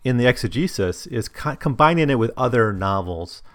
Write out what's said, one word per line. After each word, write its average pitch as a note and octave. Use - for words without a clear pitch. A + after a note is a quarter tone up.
in B2+
the A#2+
exegesis A2+
is A#2
co-, -
combining D3+
it C3
with A2+
other A#2
novels F2+